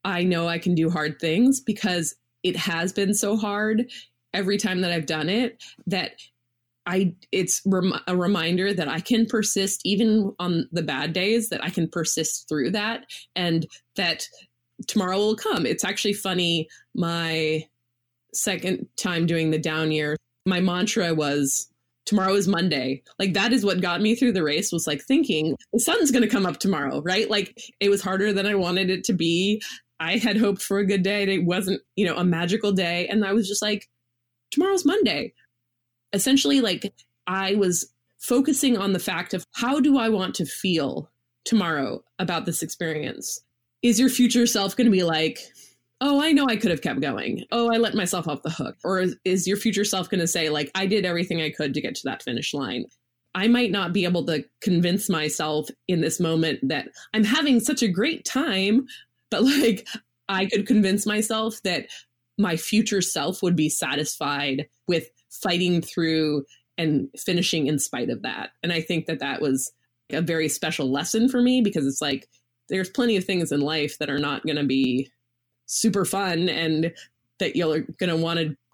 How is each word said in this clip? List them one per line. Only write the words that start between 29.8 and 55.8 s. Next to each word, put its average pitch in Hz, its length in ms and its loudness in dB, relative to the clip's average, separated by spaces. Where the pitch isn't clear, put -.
I 175 180 -2
had 208 180 0
hoped 202 240 2
for 196 180 -2
a 202 80 2
good 196 160 2
day, 202 200 0
and 196 80 0
it 190 140 0
wasn't, 185 360 0
you 202 80 2
know, 170 120 0
a 175 80 0
magical 180 480 0
day. 175 360 0
And 208 160 2
I 190 80 -2
was 202 160 2
just 202 140 -4
like, 208 260 -4
"Tomorrow's 370 340 2
Monday." 277 480 0
Essentially, 269 480 4
like, 202 320 -2
I 190 280 0
was 185 360 2
focusing 262 580 2
on 196 160 0
the 180 60 2
fact 175 360 -4
of, 175 180 -4
how 262 280 0
do 269 180 6
I 226 100 0
want 185 280 0
to 170 100 -2
feel 151 640 -2
tomorrow 160 580 0
about 175 280 -4
this 170 160 -4
experience? 160 760 -6
Is 233 180 4
your 262 80 6
future 247 380 4
self 196 300 -2
gonna 247 140 4
be 185 120 6
like, 160 380 0
"Oh, 285 200 2
I 320 120 4
know 285 160 6
I 220 80 0
could 208 140 0
have 160 100 0
kept 135 200 -2
going. - 520 -4
Oh, 233 180 2
I 226 60 2
let 226 180 2
myself 180 320 -2
off 151 160 -6
the 160 80 -6
hook." - 320 -6
Or 185 180 0
is, 185 240 0
is 185 220 0
your 190 100 0
future 202 280 0
self 190 240 -4
gonna 180 180 0
say, 165 220 0
like, 151 260 -2
"I 190 120 -2
did 196 180 2
everything 170 360 -2
I 156 100 -2
could 143 240 -4
to 151 60 -2
get - 160 -4
to - 80 -12
that 127 180 -6
finish 120 320 -6
line"? 123 320 -4
I 190 120 0
might 240 240 4
not 180 220 -2
be 180 120 2
able 175 220 0
to 156 180 -2
convince 175 480 2
myself 156 600 -2